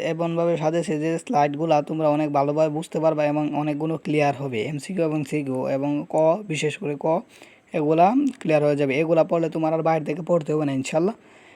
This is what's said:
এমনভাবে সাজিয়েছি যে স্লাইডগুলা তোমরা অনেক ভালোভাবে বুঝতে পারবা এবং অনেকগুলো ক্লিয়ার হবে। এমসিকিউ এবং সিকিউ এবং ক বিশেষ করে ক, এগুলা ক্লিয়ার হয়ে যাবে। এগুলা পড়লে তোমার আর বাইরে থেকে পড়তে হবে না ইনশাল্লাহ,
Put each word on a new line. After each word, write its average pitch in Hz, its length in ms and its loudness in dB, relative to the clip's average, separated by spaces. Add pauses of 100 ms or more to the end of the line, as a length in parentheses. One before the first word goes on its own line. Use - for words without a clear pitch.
এমনভাবে 170 540 0
সাজিয়েছি 160 420 0
যে 160 200 -2
স্লাইডগুলা 147 640 0
তোমরা 156 280 -2
অনেক 151 240 0
ভালোভাবে 147 400 2
বুঝতে 160 260 -6
পারবা 156 260 2
এবং 147 180 0 (120)
অনেকগুলো 151 420 -2
ক্লিয়ার 147 380 0
হবে। 131 320 -6
এমসিকিউ 165 380 -4
এবং 156 200 -2
সিকিউ 135 420 -4
এবং 135 240 -2 (180)
ক - 60 -8 (320)
বিশেষ 151 300 -2
করে 147 180 -4
ক, 139 120 -4 (640)
এগুলা 160 340 4 (300)
ক্লিয়ার 151 260 2
হয়ে 147 160 2
যাবে। 139 160 0
এগুলা 160 280 4
পড়লে 165 260 0
তোমার 160 240 -2
আর 160 100 -2
বাইরে 160 220 2
থেকে 151 180 -4
পড়তে 165 280 0
হবে 151 140 0
না 139 80 -2
ইনশাল্লাহ, 160 420 0 (400)